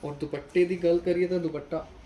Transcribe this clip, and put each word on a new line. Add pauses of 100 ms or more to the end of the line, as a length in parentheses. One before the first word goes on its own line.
ਔਰ
ਦੁਪੱਟੇ
ਦੀ
ਗੱਲ
ਕਰੀਏ
ਤਾਂ
ਦੁਪੱਟਾ (180)